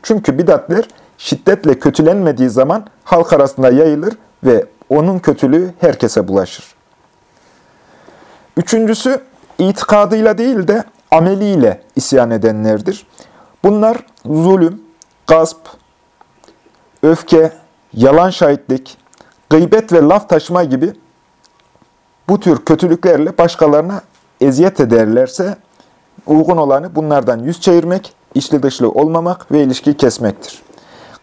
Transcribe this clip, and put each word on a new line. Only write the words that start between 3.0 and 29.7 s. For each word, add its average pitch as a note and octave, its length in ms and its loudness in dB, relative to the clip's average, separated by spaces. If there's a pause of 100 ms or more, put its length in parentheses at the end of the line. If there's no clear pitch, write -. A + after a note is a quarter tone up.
halk - 280 0
arasında C3+ 380 2
yayılır D#3 460 0 (280)
ve A#2+ 220 2 (220)
onun E3+ 300 0
kötülüğü D#3+ 520 0 (100)
herkese A#2 480 0
bulaşır. - 460 -4 (1800)
Üçüncüsü, A3+ 640 -2 (380)
itikadıyla G#3 800 0
değil A3+ 300 -2
de G#3 160 -2 (260)
ameliyle E3+ 720 0 (140)
isyan B2+ 340 0
edenlerdir. A2 760 -2 (580)
Bunlar G#3+ 320 2 (300)
zulüm, E3+ 560 0 (440)
gasp, D#3+ 320 2 (1400)
öfke, D#3+ 500 2 (400)
yalan C#3+ 380 4
şahitlik, C#3+ 680 -4 (520)
gıybet F3 420 2
ve E3+ 80 4
laf F3+ 280 2
taşıma F3 360 -2
gibi C3+ 280 -4 (1400)
bu G3+ 120 0
tür F3 240 0
kötülüklerle D#3+ 720 0
başkalarına E3+ 640 0 (400)
eziyet C#3+ 400 2
ederlerse, B2 760 0 (680)
uygun D#3 300 2
olanı D3+ 380 -2
bunlardan C#3+ 440 -2
yüz D3 220 -8
çevirmek, F3 540 0 (200)
içli C3+ 280 -2
dışlı C3 280 -2
olmamak E3 640 -4
ve D3 100 2
ilişkiyi C#3 340 -2